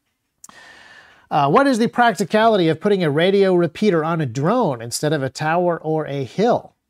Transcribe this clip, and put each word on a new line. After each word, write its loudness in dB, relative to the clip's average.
Uh, 0
what 4
is 2
the 0
practicality 2
of -2
putting 0
a 0
radio 2
repeater 0
on -4
a -2
drone -2
instead -4
of -2
a -4
tower -2
or -4
a -6
hill? -2